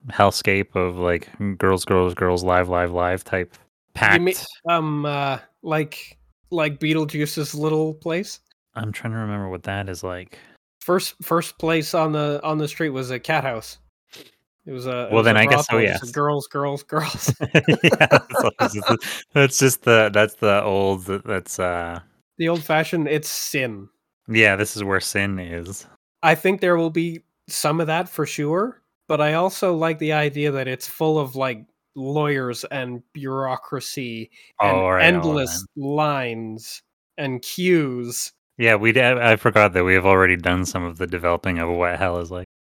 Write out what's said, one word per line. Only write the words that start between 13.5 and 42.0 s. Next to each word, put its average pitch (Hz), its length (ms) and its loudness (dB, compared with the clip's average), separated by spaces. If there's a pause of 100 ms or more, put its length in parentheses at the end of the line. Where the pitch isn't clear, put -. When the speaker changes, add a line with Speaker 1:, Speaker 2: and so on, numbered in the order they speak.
Speaker 2:
It 151 60 -14
was 127 140 -10
a, 123 220 -6
it 104 40 -4
Speaker 1:
Well, 110 60 4
Speaker 2:
was 110 80 6
Speaker 1:
then 113 120 8
Speaker 2:
a 107 40 8
Speaker 1:
I 113 40 8
guess 143 220 4
so, 120 60 0
Speaker 2:
brothel. 113 60 4
It 104 140 4
was 90 100 -6
a - 20 -12
Speaker 1:
yes. 120 60 -14
Speaker 2:
girls, 147 360 -2
girls, 143 360 -6
girls. 151 540 -4
Speaker 1:
<laughs> - 40 -10 (420)
Yeah, - 280 4
that's, - 320 2 (160)
that's 254 140 0
just 104 140 -6
the, 117 100 2 (360)
that's 139 260 4
just 131 240 2
the, 113 300 6
that's 107 220 4
the 101 280 2
old, 98 420 0
that's, 95 540 -6
uh 87 400 -4 (380)
Speaker 2:
The 165 100 -2
old-fashioned, 160 640 -2
it's 151 200 -2
sin. 110 600 -6 (400)
Speaker 1:
Yeah, 110 260 6
this 101 220 -2
is 104 60 -6
where 98 160 0
sin 98 400 -2
is. 85 480 -12 (360)
Speaker 2:
I 160 120 6
think 190 260 -2
there 175 160 4
will 165 140 0
be 165 300 -4 (280)
some 160 320 -2
of 156 60 -2
that 165 200 -2
for 156 180 -4
sure, 165 560 -4 (260)
but 151 120 0
I 151 140 2
also 180 420 0
like 160 240 -2
the 156 140 -2
idea 147 380 0
that 131 160 -4
it's 127 200 -8
full 156 320 0
of, 131 160 -6
like, 127 300 -4 (300)
lawyers 135 680 -2
and 127 360 -8 (120)
bureaucracy 131 1160 -8 (320)
and 101 160 4
Speaker 1:
Oh, 95 40 2
all 92 120 2
right, 92 80 4
all 160 60 8
Speaker 2:
endless 156 580 0 (100)
Speaker 1:
then. 139 100 -8
Speaker 2:
lines 127 960 -4 (360)
and 131 240 -6
queues. 139 920 -2 (260)
Speaker 1:
Yeah, 113 180 6
we 107 160 4
d-, 120 100 4
I 120 360 6
forgot 104 360 4
that 90 100 4
we 92 120 6
have 92 100 4
already 92 320 6
done 90 280 0
some 90 180 -6
of 82 160 -8
the 92 80 -4
developing 87 500 -2
of 82 120 -4
what 87 280 -2
hell 87 220 -2